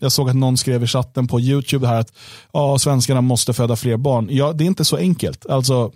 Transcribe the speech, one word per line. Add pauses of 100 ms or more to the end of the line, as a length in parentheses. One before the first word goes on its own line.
jag
såg
att
någon
skrev
i
chatten
på
YouTube
här
att, (400)
ja,
svenskarna
måste
föda
fler
barn.
Ja,
det
är
inte
så
enkelt.
Alltså,